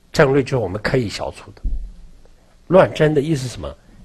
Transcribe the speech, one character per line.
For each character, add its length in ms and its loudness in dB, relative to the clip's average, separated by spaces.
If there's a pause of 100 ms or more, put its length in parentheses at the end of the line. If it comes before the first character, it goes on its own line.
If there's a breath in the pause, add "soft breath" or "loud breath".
(120)
争 200 4
论 120 2
就 60 -10
是 60 -2
我 120 -4
们 140 -6
可 140 -2
以 120 0
消 220 -8
除 220 -20
的。 100 -20 (1040)
乱 240 4
争 220 0
的 60 2
意 140 -2
思 100 -4
是 40 -6
什 120 -12
么？ 140 -10 (300 soft breath)